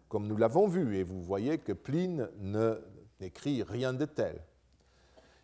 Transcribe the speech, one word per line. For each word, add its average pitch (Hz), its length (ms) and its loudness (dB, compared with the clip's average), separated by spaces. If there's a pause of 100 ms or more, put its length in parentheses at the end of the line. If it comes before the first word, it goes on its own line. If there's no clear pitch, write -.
comme 104 200 -2
nous 107 100 -2
l'avons 120 300 6
vu, 165 280 0
et 95 80 2
vous 92 180 -6
voyez 101 360 0
que 107 160 -4
Pline 151 560 -2 (100)
ne 107 400 2 (400)
décrit 110 440 -4
rien 123 300 -2
de 131 120 -2
tel. 85 360 -4 (1040)